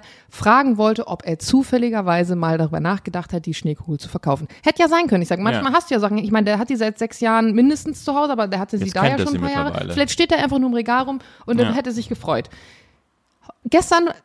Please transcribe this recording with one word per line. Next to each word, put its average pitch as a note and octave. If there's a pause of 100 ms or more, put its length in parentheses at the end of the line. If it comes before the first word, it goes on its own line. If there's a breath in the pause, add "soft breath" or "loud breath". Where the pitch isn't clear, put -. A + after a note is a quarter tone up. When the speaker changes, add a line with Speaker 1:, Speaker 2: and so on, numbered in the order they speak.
(300 loud breath)
Speaker 1:
fragen B3
wollte, G#3+
ob -
er E3
zufälligerweise G#3+
mal E3
darüber D#3+
nachgedacht F3
hat, E3+
die D#3+
Schneekugel D3+
zu -
verkaufen. D3+ (160 loud breath)
Hätte D#4+
ja E4
sein E4
können. F#3
Ich E3
sag, F3
manchmal B3
Speaker 2:
Ja. D4
Speaker 1:
hast -
du C#4
ja A3
Sachen, G#3
ich A3
meine, A3
der G#3
hat A#3
die C#4
seit A3
sechs A3+
Jahren A3+
mindestens C#4+
zu D4
Hause, D4
aber A3
der F#3+
hatte G3+
sie G3
Speaker 2:
Jetzt F#3
Speaker 1:
da F#3+
ja -
Speaker 2:
kennt C#4
er -
Speaker 1:
schon D4
Speaker 2:
sie -
Speaker 1:
ein -
paar -
Jahre. -
Speaker 2:
mittlerweile. -
Speaker 1:
Vielleicht C#4+
steht E4+
er D#4+
einfach C#4
nur C4
im A#3+
Regal A#3
rum C4+ (280 loud breath)
und A#3
er A3+
Speaker 2:
Ja. A3+
Speaker 1:
hätte B3+
sich A3+
gefreut. - (1200 soft breath)
Gestern E4+ (160)